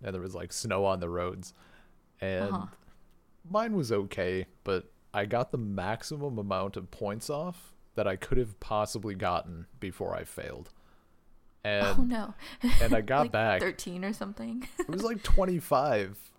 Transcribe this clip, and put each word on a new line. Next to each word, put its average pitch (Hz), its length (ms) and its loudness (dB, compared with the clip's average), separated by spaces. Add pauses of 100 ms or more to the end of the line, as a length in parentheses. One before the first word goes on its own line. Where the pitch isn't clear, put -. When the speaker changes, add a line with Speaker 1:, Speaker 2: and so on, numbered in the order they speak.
Speaker 1:
and 98 120 -6
there 90 80 -6
was, 92 100 -8
like, 87 200 -10
snow 98 320 0
on 95 160 2
the 87 80 -4
roads. 90 440 -6 (680)
And 95 360 -2
Speaker 2:
Uh-huh. 185 100 -4 (840)
Speaker 1:
mine 214 280 0
was 135 160 0
okay, 92 560 -2 (160)
but 92 280 -2 (220)
I 104 120 -2
got 120 260 -2
the 131 80 -4
maximum 113 800 -6
amount 98 380 -4
of 90 120 -12
points 107 400 -8
off 156 440 -8 (200)
that 104 140 0
I 95 80 0
could 123 240 2
have 110 200 -2
possibly 107 540 -4
gotten 87 540 -4 (120)
before 90 360 -6
I 87 80 -6
failed. - 480 -12 (920)
Speaker 2:
Oh, 107 60 -4
Speaker 1:
And 101 400 6
Speaker 2:
no. 214 240 -4 (480)
Speaker 1:
and - 140 6
I 226 60 4
got 143 180 2
Speaker 2:
<laughs> 240 60 4
Like, 233 60 -6
Speaker 1:
back. 107 300 4
Speaker 2:
thirteen 180 420 -4
or 196 100 -2
something? 226 600 -8
<laughs> - 60 -8
Speaker 1:
It 359 100 -4
was, 185 140 -4
like, 226 180 -2
twenty-five. 139 960 4 (220)